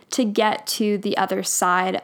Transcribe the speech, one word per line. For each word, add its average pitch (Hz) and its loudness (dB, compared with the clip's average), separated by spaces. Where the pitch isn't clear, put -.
to 262 0
get 214 0
to 208 0
the 202 -2
other 190 0
side 185 0